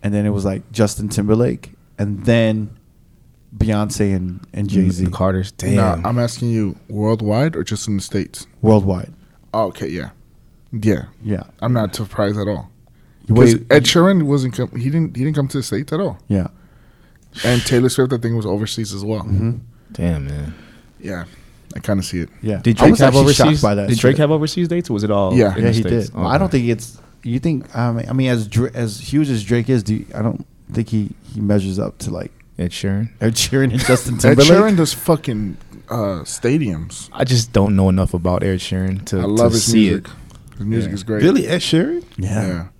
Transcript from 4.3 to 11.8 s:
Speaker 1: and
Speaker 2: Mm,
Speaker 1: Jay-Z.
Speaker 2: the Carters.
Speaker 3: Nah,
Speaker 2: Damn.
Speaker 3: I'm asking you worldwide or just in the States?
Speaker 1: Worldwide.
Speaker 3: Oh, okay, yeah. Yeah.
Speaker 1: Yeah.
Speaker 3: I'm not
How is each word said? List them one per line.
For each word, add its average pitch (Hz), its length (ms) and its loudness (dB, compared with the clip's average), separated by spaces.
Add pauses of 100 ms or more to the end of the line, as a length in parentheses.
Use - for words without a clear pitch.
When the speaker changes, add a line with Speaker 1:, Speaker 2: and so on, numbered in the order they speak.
Speaker 1:
and 104 140 -4
Speaker 2:
Mm, 95 40 -6
Speaker 1:
Jay-Z. 92 340 2
Speaker 2:
the 87 60 -2
Carters. 95 420 -2 (100)
Speaker 3:
Nah, 95 320 2
Speaker 2:
Damn. 85 100 -6
Speaker 3:
I'm 120 140 0
asking 120 300 -2
you 110 260 -2 (140)
worldwide 110 640 0
or - 80 -4
just - 240 -6
in 104 100 -2
the 95 60 -4
States? - 440 -8 (140)
Speaker 1:
Worldwide. 95 520 2 (400)
Speaker 3:
Oh, 107 140 0
okay, 85 220 -8
yeah. 80 200 -10 (640)
Yeah. 104 340 0 (180)
Speaker 1:
Yeah. 107 200 -4 (180)
Speaker 3:
I'm 120 120 0
not 110 220 -2